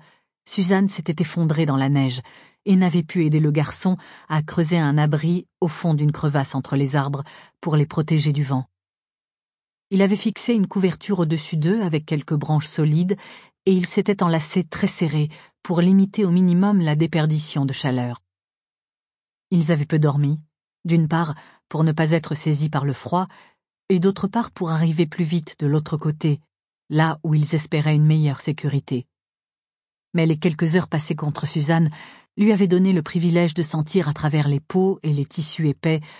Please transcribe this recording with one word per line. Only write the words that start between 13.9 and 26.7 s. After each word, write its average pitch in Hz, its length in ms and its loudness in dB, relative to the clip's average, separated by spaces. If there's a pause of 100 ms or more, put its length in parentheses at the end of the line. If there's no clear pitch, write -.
enlacé 165 420 0
très - 240 -4
serré 151 400 -2 (340)
pour 170 180 -2
limiter 196 440 4
au 180 60 2
minimum 185 500 4
la 151 160 2
déperdition 156 680 0
de 131 80 -2
chaleur. 123 480 -4 (1300)
Ils 170 180 2
avaient 147 160 0
peu 156 140 0
dormi, 147 400 0 (440)
d'une 165 240 2
part 160 260 -2 (340)
pour 156 160 0
ne 160 80 2
pas 160 200 0
être 165 220 -2
saisis 151 340 -2
par 143 160 -4
le 139 80 -2
froid, 185 360 -4 (600)
et 185 120 2
d'autre 196 260 0
part 226 240 -4
pour 170 200 -6
arriver 160 360 2
plus 170 180 -4
vite 160 360 -4
de 147 80 0
l'autre 151 280 -2
côté, 151 440 -2 (500)